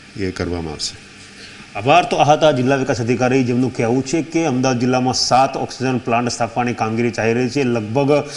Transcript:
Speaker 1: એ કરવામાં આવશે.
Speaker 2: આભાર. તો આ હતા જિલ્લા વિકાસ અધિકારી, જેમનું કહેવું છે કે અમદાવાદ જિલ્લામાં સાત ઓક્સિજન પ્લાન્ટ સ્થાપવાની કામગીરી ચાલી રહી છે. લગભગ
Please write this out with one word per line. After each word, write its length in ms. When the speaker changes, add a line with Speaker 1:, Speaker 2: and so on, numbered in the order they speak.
Speaker 1:
એ 100
કરવામાં 420
આવશે. 340
Speaker 2:
આભાર. 280
તો 120
આ 160
હતા 200
જિલ્લા 240
વિકાસ 240
અધિકારી, 440
જેમનું 320
કહેવું 260
છે 200
કે 220
અમદાવાદ 360
જિલ્લામાં 340
સાત 420
ઓક્સિજન 420
પ્લાન્ટ 300
સ્થાપવાની 440
કામગીરી 380
ચાલી 220
રહી 160
છે. 140
લગભગ 600